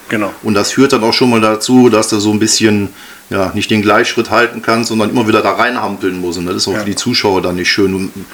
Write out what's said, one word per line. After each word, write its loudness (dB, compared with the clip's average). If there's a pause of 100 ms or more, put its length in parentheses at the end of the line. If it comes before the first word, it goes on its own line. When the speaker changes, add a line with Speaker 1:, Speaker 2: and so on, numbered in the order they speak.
(100)
Speaker 1:
Genau. -4 (120)
Speaker 2:
Und 0
das 0
führt 4
dann 2
auch 2
schon 2
mal 4
dazu, 4
dass 2
du 0
so 0
ein 2
bisschen 0 (400)
ja, -2
nicht -4
den 2
Gleichschritt 0
halten 0
kann, 0
sondern -2
immer 0
wieder 2
da 0
reinhampeln -4
muss. -6
Und -6
das -4
ist -4
auch 0
Speaker 1:
Ja. -4
Speaker 2:
für -6
die -4
Zuschauer 0
dann -2
nicht -2
schön. 0
Und -6 (240)